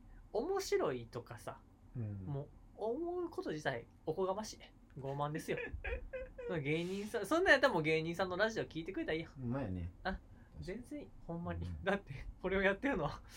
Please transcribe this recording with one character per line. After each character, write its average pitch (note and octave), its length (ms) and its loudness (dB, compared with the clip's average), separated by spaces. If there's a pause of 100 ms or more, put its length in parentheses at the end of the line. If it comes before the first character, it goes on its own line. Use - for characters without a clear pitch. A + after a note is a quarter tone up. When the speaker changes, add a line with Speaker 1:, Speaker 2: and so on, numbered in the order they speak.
(320)
Speaker 1:
面 F4 280 2
白 F#4 320 4
い A#2+ 140 -4
と A#2+ 140 -6
か A2 180 -12
さ、 - 200 -10 (380)
Speaker 2:
う B2 40 -2
ん。 G2+ 260 -4
Speaker 1:
も C#3+ 160 -4
う C#3+ 40 -8 (320)
思 E4 420 0
う E4+ 100 -2
こ - 120 -4
と - 80 -4
自 D#3 120 -4
体 C3 240 0 (180)
お D#3 100 0
こ F#3 120 2
が F#3+ 80 2
ま G#3+ 100 -2
し - 100 -8
い。 - 40 -16 (420)
傲 C3+ 140 -2
慢 C#3+ 180 2
で D#3 80 -2
す - 100 -6
よ。 - 80 0 (500)
Speaker 2:
<laughs> B4 540 -4
Speaker 1:
芸 D#3 220 2
人 G3 220 -2
さ G#3+ 140 -2
ん、 G3+ 60 -2
そ D#4+ 120 4
ん F4+ 60 4
な G4 60 6
ん - 20 12
や C#4 60 10
っ - 20 4
た C#4 80 8
ら A#3 60 4
も E3+ 60 4
う - 20 0
芸 D#3+ 200 4
人 E3 120 -2
さ F#3+ 100 2
ん F#3 40 0
の F3+ 80 -2
ラ G#3+ 140 6
ジ G#3+ 100 -2
オ C3 40 0
聞 - 180 -6
い - 20 -6
て F#3+ 80 -6
く D#4 80 -2
れ D#4+ 60 -2
た - 60 0
ら D#3 40 2
い E3 40 0
い D#3+ 40 -6
よ。 D#3 60 -12 (120)
Speaker 2:
う B2 40 -4
ま C3 160 0
い G#2+ 80 -2
ね。 F2 200 -2 (140)
Speaker 1:
あ、 F#3 120 0 (440)
全 F#3+ 300 -6
然 D4 100 -6
い - 40 -10
い。 - 40 -14 (180)
ほ E3+ 80 -4
ん E3+ 100 -4
ま E3+ 100 -2
に。 E3+ 120 -4
Speaker 2:
う - 40 -6
ん。 - 140 -6
Speaker 1:
だ G3+ 100 6
っ G3 40 2
て、 - 280 -8 (160)
こ F#3 80 2
れ F#3+ 80 4
を G3 40 6
や F#3+ 120 8
っ - 20 0
て C4 120 0
る C#4 100 4
の D#3 60 2
は、 - 160 -2 (160)